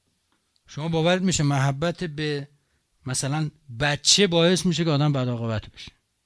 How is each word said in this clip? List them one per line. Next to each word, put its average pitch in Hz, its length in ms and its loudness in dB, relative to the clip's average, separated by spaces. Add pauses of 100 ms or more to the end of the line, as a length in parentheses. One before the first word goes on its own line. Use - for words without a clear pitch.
(680)
شما 147 200 -8
باورت 165 340 2
می‌شه 180 220 0
محبت 143 600 0
به 147 440 -6 (580)
مثلاً 143 440 -4 (300)
بچه 147 480 2
باعث 170 380 2
می‌شه 170 180 0
که 165 60 0
آدم 147 240 2
بد 127 140 -2
عاقبت 117 440 -4
بشه. - 200 -20 (340)